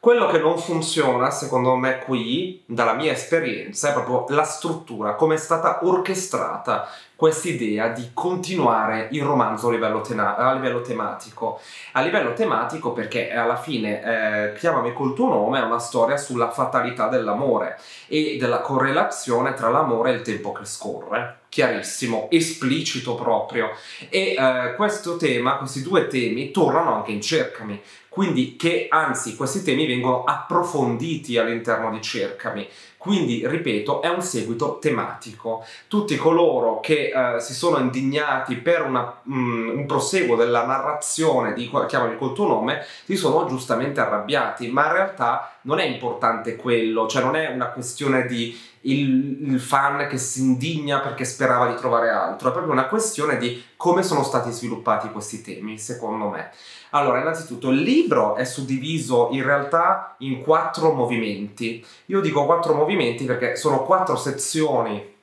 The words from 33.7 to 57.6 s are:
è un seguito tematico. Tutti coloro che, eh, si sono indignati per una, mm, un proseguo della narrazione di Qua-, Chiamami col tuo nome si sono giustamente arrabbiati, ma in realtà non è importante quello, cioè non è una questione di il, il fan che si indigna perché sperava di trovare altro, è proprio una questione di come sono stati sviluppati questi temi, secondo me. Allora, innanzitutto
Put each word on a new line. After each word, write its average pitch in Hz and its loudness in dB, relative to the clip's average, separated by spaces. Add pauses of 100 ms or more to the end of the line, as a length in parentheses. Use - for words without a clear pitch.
è 165 0
un 180 -2
seguito 113 -4
tematico. 113 -4 (220)
Tutti 208 0
coloro 135 4
che, 147 0
eh, 123 2
si 127 -8
sono 156 2
indignati 131 0
per 170 2
una, 131 -2 (100)
mm, 120 0
un 143 -4
proseguo 143 2
della 117 4
narrazione 139 0
di 120 -6
Qua-, 143 0
Chiamami 120 0
col 131 -4
tuo 202 2
nome 120 0 (200)
si 196 -2
sono 160 4
giustamente 131 -2
arrabbiati, 120 0
ma 139 2
in 160 2
realtà 175 0 (100)
non 143 0
è 180 2
importante 117 -2
quello, 110 2
cioè 127 0
non 131 2
è 156 0
una 127 -2
questione 131 -2
di 117 -6 (160)
il, 135 2
il 127 2
fan 143 2
che 135 -4
si 127 -4
indigna 143 0
perché - -6
sperava 123 2
di 117 0
trovare 117 2
altro, 98 0
è 123 2
proprio 156 -2
una 131 2
questione 156 0
di 120 -4 (140)
come 175 2
sono 156 0
stati 120 -2
sviluppati 110 -2
questi 104 -10
temi, 104 -12
secondo 113 -6
me. 90 -8 (400)
Allora, 135 2
innanzitutto 156 -4